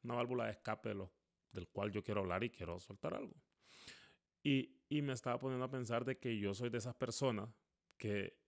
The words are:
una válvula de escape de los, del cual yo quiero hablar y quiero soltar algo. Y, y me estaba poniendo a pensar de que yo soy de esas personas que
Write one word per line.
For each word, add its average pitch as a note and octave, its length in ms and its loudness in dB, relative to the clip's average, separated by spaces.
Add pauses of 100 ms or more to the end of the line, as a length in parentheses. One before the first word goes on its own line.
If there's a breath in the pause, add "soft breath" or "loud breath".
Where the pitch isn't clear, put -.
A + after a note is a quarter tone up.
una A#2+ 120 0
válvula B2 300 4
de G#2+ 60 0
escape A2 360 -4
de G#2 80 0
los, F#2+ 140 -6 (420)
del F2+ 160 -6
cual G#2 240 -2
yo G2+ 100 -2
quiero G#2 200 0
hablar F#2 240 2
y - 40 -2
quiero E2+ 300 -6
soltar - 340 -6
algo. - 220 -6 (1040 loud breath)
Y, C3+ 360 4 (100)
y D3+ 140 2
me C#3 100 0
estaba B2 260 0
poniendo C3 280 0
a B2+ 40 -4
pensar B2 360 0
de C3 120 0
que A#2 220 0
yo G2+ 140 2
soy A#2+ 160 -2
de A#2 80 -2
esas A#2 180 -4
personas A#2 540 0 (480)
que G2+ 500 -2